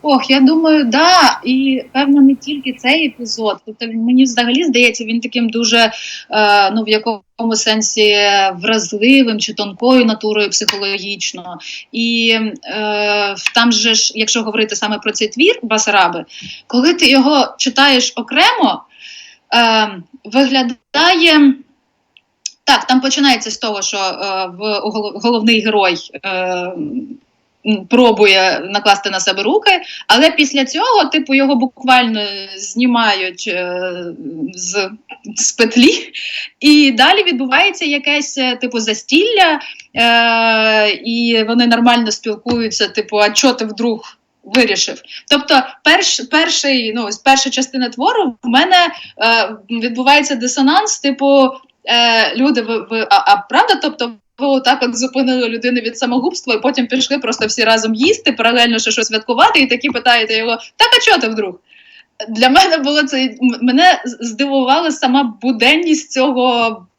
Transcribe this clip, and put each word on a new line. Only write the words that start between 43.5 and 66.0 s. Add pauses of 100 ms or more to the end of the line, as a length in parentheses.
ти
вдруг (260)
вирішив?» (280)
Тобто (220)
перш-, (100)
перший,
ну,
ось
перша
частина
твору
в
мене, (360)
е, (140)
відбувається
дисонанс,
типу, (360)
е,
«Люди,
ви,
ви,
а,
а (120)
правда,
тобто (260)
ви
отак
от
зупинили
людину
від
самогубства
і
потім
пішли
просто
всі
разом
їсти,
паралельно
ще
щось
святкувати»,
і
такі
питаєте
його: (200)
«Так,
а
чого
ти
вдруг?» (760)
Для
мене
було
це,
м-,
мене
з-,
здивувала
сама
буденність